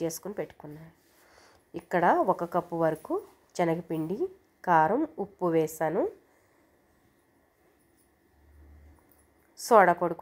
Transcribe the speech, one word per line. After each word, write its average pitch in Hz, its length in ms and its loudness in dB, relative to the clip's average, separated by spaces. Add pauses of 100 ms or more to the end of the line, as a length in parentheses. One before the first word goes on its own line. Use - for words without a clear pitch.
చేసుకుని 165 360 -8
పెట్టుకున్నాను. 156 540 -14 (880)
ఇక్కడ 175 240 0 (280)
ఒక 170 120 -6 (100)
కప్పు 170 280 -4
వరకు 160 320 -2 (420)
శనగపిండి, 170 600 -4 (520)
కారం, 170 320 4 (220)
ఉప్పు - 320 -6
వేసాను, 160 480 -2 (3500)
సోడా 185 360 8
పొడి 170 220 -2